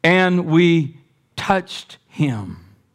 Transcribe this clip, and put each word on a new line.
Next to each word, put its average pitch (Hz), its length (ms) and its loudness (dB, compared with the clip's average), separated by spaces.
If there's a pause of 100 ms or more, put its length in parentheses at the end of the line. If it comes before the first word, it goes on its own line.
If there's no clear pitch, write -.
and 180 420 2
we 165 520 2 (380)
touched - 600 -6 (100)
him. 104 500 -6 (380)